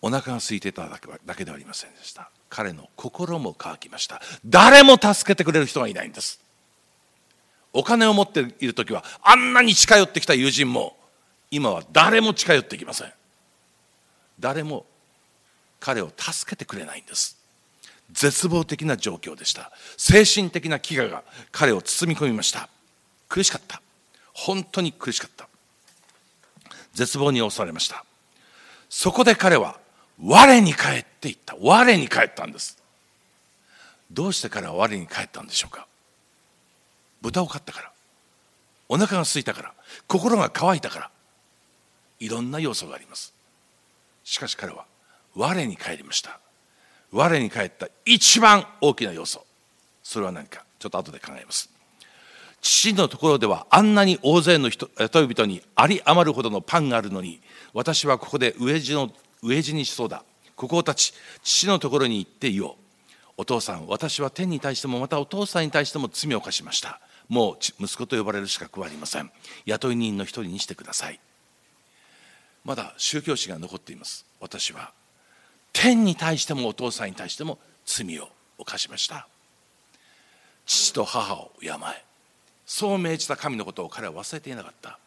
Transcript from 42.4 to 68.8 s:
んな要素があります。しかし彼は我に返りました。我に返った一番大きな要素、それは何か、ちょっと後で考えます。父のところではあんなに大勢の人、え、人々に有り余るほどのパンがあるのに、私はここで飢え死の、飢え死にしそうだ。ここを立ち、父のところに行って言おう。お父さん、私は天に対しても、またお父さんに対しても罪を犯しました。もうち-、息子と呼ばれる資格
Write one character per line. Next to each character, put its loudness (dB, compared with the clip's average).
ん -6
な -8
要 -4
素 -8
が -16
あ -20
り -20
ま -20
す。 -16
し -8
か -10
し -8
彼 -14
は -20
我 -4
に -10
返 -12
り -20
ま -16
し -4
た。 -20
我 0
に -4
返 -6
っ -12
た -14
一 4
番 8
大 4
き -6
な -8
要 -12
素、 -10
そ -10
れ -4
は -6
何 -14
か、 -20
ち -18
ょ -10
っ -10
と -6
後 -8
で -20
考 -18
え -20
ま -14
す。 -8
父 2
の 4
と -8
こ 2
ろ 4
で 2
は -2
あ 8
ん 6
な 6
に 2
大 4
勢 4
の 0
人、 -8
え、 2
人 4
々 0
に -6
有 6
り 0
余 4
る -2
ほ -6
ど -4
の -4
パ -2
ン 0
が 0
あ 0
る -8
の -6
に、 -14
私 -4
は 2
こ -14
こ -6
で 0
飢 -2
え -4
死 -8
の、 -4
飢 -2
え -4
死 -6
に -4
し -8
そ -6
う -6
だ。 -14
こ -10
こ -2
を 2
立 -4
ち、 -2
父 -2
の 2
と -4
こ 0
ろ 2
に -2
行 -8
っ -20
て -6
言 -4
お -12
う。 -20
お -10
父 -4
さ -8
ん、 -16
私 -6
は -6
天 -8
に -6
対 -6
し -8
て -10
も、 -6
ま -6
た -4
お -6
父 -6
さ -4
ん -2
に -6
対 0
し -10
て -10
も -6
罪 -6
を -2
犯 -12
し -8
ま -16
し -4
た。 -16
も 0
う -16
ち-、 -8
息 -10
子 -10
と -4
呼 -2
ば -4
れ -6
る -10
資 -8
格 -16